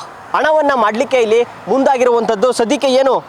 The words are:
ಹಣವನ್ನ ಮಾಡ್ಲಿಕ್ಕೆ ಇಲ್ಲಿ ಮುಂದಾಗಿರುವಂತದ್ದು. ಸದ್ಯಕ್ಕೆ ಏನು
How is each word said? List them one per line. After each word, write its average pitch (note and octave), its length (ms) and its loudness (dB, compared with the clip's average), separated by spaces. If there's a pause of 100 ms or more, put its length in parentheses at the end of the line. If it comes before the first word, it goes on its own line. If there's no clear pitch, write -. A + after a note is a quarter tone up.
(360)
ಹಣವನ್ನ D4 380 2
ಮಾಡ್ಲಿಕ್ಕೆ A#3+ 480 0
ಇಲ್ಲಿ A3+ 220 2 (240)
ಮುಂದಾಗಿರುವಂತದ್ದು. A#3+ 840 2
ಸದ್ಯಕ್ಕೆ A#3+ 360 -2
ಏನು B3+ 420 2